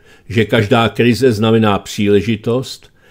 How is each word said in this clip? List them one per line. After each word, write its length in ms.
že 160
každá 440
krize 420
znamená 480
příležitost, 1120